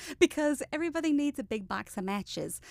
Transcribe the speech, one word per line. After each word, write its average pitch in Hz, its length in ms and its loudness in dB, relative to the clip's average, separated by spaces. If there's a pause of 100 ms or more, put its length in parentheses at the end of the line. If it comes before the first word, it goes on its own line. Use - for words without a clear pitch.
(180)
because 294 540 4
everybody 320 400 0
needs 285 280 2
a 247 40 -4
big 202 240 -6
box 202 300 -6
of 196 60 -2
matches. 190 680 -4